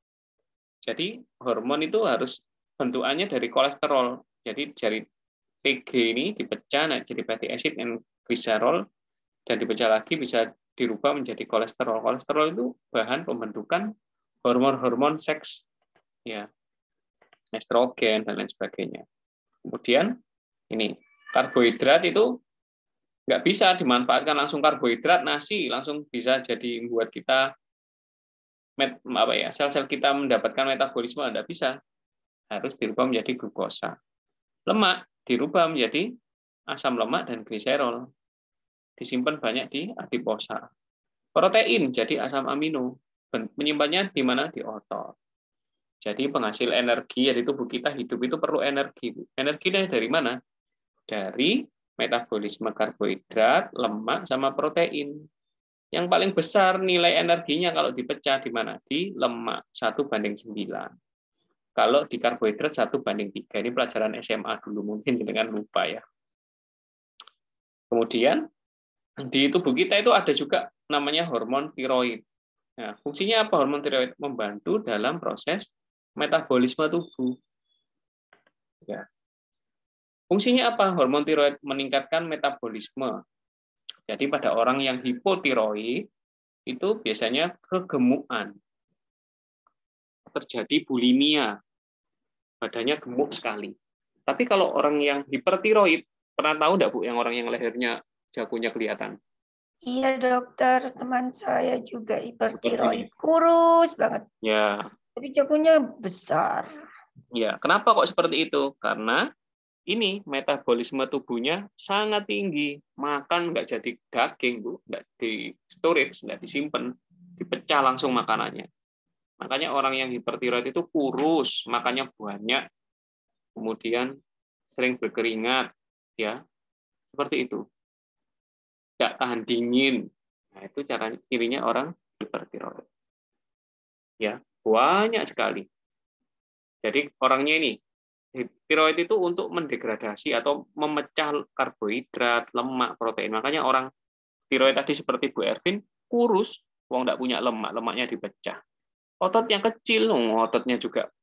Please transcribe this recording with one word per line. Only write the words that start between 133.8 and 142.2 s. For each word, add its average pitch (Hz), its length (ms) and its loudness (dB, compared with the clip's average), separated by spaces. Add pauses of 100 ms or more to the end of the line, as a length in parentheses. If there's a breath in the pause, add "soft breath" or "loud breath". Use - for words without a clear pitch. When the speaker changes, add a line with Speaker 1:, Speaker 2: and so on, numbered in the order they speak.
Speaker 1:
Ya, 110 160 -2 (240)
banyak 180 640 4
sekali. 120 400 -4 (1120)
Jadi 139 400 -2
orangnya 135 400 4
ini, 143 140 0 (960)
tiroid 156 320 4
itu 208 160 2
untuk 175 320 -2
mendegradasi 127 800 -4
atau 143 480 -2
memecah 151 640 -2 (160)
karbohidrat, 120 960 -2